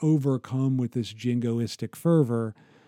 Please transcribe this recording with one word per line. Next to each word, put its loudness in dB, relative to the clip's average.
overcome 0
with -2
this -6
jingoistic -4
fervor. 2